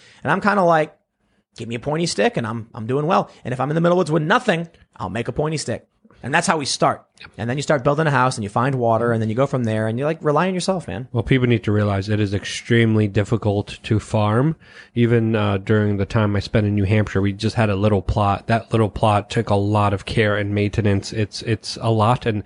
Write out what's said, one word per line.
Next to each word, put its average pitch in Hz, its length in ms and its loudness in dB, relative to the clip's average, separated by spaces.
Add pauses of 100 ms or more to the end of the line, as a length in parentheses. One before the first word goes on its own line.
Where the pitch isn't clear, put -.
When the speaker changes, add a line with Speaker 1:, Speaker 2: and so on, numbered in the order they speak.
(240)
Speaker 1:
And 131 80 0
I'm 185 100 0
kinda 202 220 2
like, 160 320 2 (600)
"Give 113 120 -12
me 117 60 -8
a 120 40 -6
pointy 156 260 -4
stick 208 320 0
and 127 80 -4
I'm, 113 280 -8
I'm 110 140 -10
doing 143 200 -2
well. 196 220 0 (160)
And 117 80 -6
if 123 60 -6
I'm 135 120 -2
in 156 40 -2
the 165 60 0
middle 175 160 4
woods 160 140 0
with 156 120 0
nothing, 165 440 -2 (300)
I'll 92 120 -6
make 113 180 -6
a 127 60 -6
pointy 151 240 -4
stick." 113 300 -8 (360)
And 127 80 -8
that's 170 140 2
how 170 120 0
we 143 80 -6
start. - 380 -2 (320)
And 117 140 -6
then 127 80 -2
you 143 60 -4
start 143 200 0
building 147 220 2
a 147 60 0
house 127 260 2
and 113 60 -4
you 98 60 -4
find 131 260 0
water 117 360 2
and 113 80 2
then 110 100 0
you 110 40 0
go 131 140 2
from 127 160 -2
there 110 240 0
and 113 100 -2
you, 139 80 -4
like, 160 180 -4
rely 151 240 2
on 190 60 -2
yourself, 185 340 -4
man. 110 240 -8
Speaker 2:
Well, 117 120 0
people 123 240 2
need 117 160 2
to 107 80 0
realize 104 380 0
it 107 100 0
is 104 160 0
extremely 110 720 2
difficult 101 760 -2
to 107 180 0
farm. 110 560 0 (380)
Even, 113 420 4
uh, 104 220 2
during 104 400 2
the 98 80 0
time 104 300 0
I 98 40 0
spent 107 280 0
in 101 80 0
New 104 80 2
Hampshire, 101 400 0
we 101 100 0
just 104 220 -4
had 107 160 2
a 101 40 0
little 101 280 2
plot. 101 420 0
That - 260 -2
little 113 200 2
plot 104 400 0
took 113 180 -2
a 104 60 2
lot 104 400 2
of 98 100 -6
care 104 320 0
and 104 160 -4
maintenance. 104 580 0
It's, 110 300 -6
it's - 400 -6
a 113 80 -2
lot. 113 380 2
And 104 180 -2